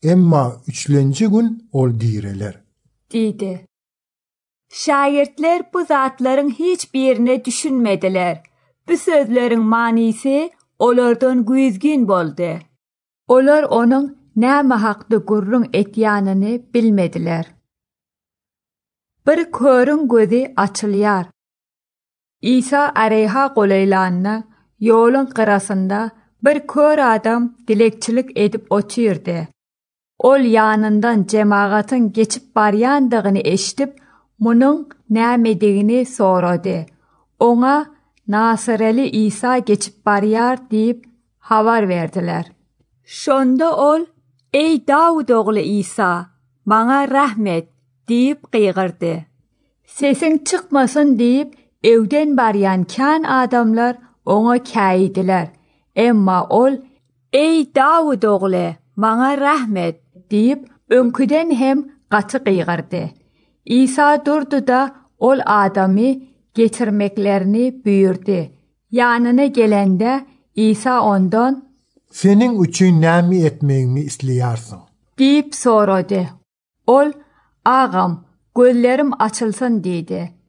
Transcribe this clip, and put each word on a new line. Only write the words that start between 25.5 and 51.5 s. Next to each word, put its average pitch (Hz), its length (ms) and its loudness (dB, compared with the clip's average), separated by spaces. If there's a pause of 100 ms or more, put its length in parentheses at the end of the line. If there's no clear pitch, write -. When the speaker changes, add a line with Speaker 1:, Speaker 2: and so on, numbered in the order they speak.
Speaker 2:
bir 294 220 2
kör 302 320 2
adam 233 580 0 (120)
dilekçilik 226 680 -2
edip 208 320 -2
oturdy. 202 680 -2 (800)
Ol 269 220 4
ýanyndan 220 800 2 (140)
jemagatyn 208 800 0
geçip 220 320 -2 (120)
barýandygyny 220 880 0
eşitip, 226 560 -4 (400)
munyň 240 380 2 (320)
nämedigini 220 960 0
sorady. 180 800 -2 (540)
Oňa 254 460 2 (420)
"Nasireli 220 800 0
İsa 220 500 -2
geçip 208 360 -4 (120)
barýar" 214 500 0 (140)
diýip 226 340 -2 (340)
habar 220 500 0
berdiler. 170 640 -6 (520)
Şonda 269 720 -2
ol, 294 240 0 (520)
"Ey 302 360 0
Dawud 311 400 2
ogly 220 340 0
İsa, 185 640 -4 (400)
maňa 247 440 0
rahmet" 208 580 -2 (400)
diýip 254 320 0 (120)
gygyrdy. 185 600 -2 (720)
"Sesiň 294 580 -2
çykmasyn" 294 640 0 (100)
diýip, 254 320 0 (340)